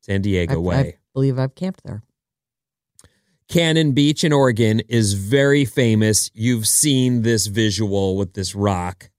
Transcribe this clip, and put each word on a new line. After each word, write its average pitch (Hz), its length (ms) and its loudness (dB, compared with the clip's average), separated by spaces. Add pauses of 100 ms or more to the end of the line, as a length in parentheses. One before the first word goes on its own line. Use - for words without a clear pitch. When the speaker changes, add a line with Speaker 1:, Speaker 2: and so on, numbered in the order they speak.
Speaker 1:
San 98 200 -2
Diego 90 340 0
Speaker 2:
I, - 20 -4
Speaker 1:
way. 90 200 -2
Speaker 2:
I 82 160 -2 (200)
believe 135 260 0
I've 131 160 -4
camped 185 280 -10
there. 107 200 -12 (1400)
Speaker 1:
Cannon 160 440 2
Beach 143 320 0
in 156 100 2
Oregon 117 560 2
is 107 240 0
very 139 520 2
famous. 110 680 0
You've 113 340 -2
seen 127 540 0
this 113 260 0
visual 98 720 -2
with 98 160 -4
this 95 220 -8
rock. 92 640 -4